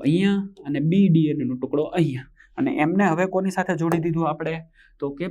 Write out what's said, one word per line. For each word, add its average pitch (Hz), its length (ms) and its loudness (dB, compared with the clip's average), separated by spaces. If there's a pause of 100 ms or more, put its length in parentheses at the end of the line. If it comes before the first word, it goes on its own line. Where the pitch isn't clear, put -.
અહીંયા 196 680 0
અને 143 80 -2 (140)
બી 190 180 6
ડી 160 240 6
એન 139 120 -2
એ - 40 -4
નો 127 80 -6
ટુકડો 143 260 -2 (140)
અહીંયા. 131 320 -2 (280)
અને 135 120 0 (120)
એમને 190 280 2
હવે 175 140 0 (100)
કોની 190 220 -2
સાથે 185 160 -2 (100)
જોડી 165 200 0
દીધું 165 280 -2
આપણે? 160 240 -6 (460)
તો 143 140 -4
કે 180 140 -6